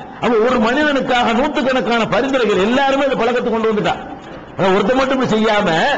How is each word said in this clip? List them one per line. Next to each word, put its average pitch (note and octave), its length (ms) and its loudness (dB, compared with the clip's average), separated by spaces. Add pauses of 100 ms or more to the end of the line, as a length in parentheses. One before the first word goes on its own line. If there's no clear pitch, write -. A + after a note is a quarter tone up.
(200)
அப்ப A#3 160 0
ஒரு A#3+ 220 2
மனிதனுக்காக B3 720 0
நூத்துக்கணக்கான A#3+ 800 0
பரிந்துரைகள் A#3 460 0
எல்லாருமே C4+ 460 2
இந்த C4 140 0
பழக்கத்தை A#3 360 0
கொண்டு A3+ 200 0
வந்துட்டா. F3 220 -2 (640)
ஆனா F#3 100 2
ஒருத்தர் G3+ 260 2
மட்டும் C4+ 260 0
இப்படி A#3+ 120 -2
செய்யாம G#3+ 380 2 (280)